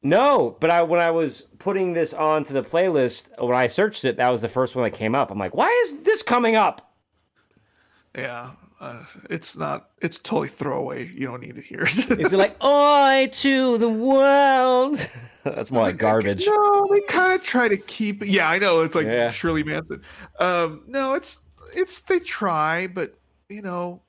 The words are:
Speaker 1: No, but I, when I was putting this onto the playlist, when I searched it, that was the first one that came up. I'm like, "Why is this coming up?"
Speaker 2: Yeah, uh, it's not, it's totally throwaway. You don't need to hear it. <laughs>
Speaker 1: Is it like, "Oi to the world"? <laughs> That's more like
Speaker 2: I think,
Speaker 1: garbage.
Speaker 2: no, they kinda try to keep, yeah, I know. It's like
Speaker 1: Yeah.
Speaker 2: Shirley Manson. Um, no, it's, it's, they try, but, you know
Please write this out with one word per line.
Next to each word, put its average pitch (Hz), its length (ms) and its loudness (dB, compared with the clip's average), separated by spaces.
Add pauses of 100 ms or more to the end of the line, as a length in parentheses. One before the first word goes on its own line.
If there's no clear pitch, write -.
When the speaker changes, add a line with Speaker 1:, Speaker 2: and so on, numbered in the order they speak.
Speaker 1:
No, 185 560 2
but 165 100 0
I, 170 140 4
when 170 160 2
I 170 120 2
was 165 320 -2 (140)
putting 190 360 -2
this 165 200 -2
onto 156 400 0
the 135 100 0
playlist, 156 640 0 (160)
when 123 140 0
I 127 100 2
searched 208 380 -2
it, 127 120 -2
that 123 120 2
was 120 120 0
the 113 80 -4
first 127 260 -2
one 127 80 -2
that 110 120 -2
came 110 200 -4
up. 135 160 0
I'm 101 80 -8
like, 92 160 -6
"Why 294 140 2 (180)
is 285 160 -12
this 427 180 2
coming 240 340 0
up?" - 380 0 (1200)
Speaker 2:
Yeah, 123 360 -10 (280)
uh, 127 240 -16 (280)
it's 160 260 -12
not, 147 320 -8 (100)
it's - 200 -8
totally 151 300 -4
throwaway. 135 580 -8
You - 180 -10
don't 123 160 -12
need - 140 -18
to - 60 -18
hear - 200 -12
it. 165 160 -2
<laughs> 247 220 -2
Speaker 1:
Is 170 140 0
it 190 40 2
like, 202 260 0
"Oi 277 720 4
to 262 460 2
the 233 100 2
world"? 269 1080 4 (260)
<laughs> - 180 -20
That's 123 280 -6
more 123 100 2
like 107 60 4
Speaker 2:
I - 60 2
think, 87 80 -6
Speaker 1:
garbage. 107 460 2
Speaker 2:
no, 415 460 2
they 403 140 4
kinda 370 320 2
try 247 280 0
to 202 100 0
keep, 208 460 -6
yeah, 190 240 2
I 170 120 2
know. 180 220 4
It's 160 140 0
like 160 120 2
Speaker 1:
Yeah. 117 240 2
Speaker 2:
Shirley 160 320 -2
Manson. 151 380 -8 (380)
Um, 170 480 -2
no, 269 260 -4
it's, - 280 -8 (320)
it's, - 280 -4
they 359 180 0
try, 170 680 -2
but, 180 280 -8 (320)
you 208 140 -16
know 180 480 -8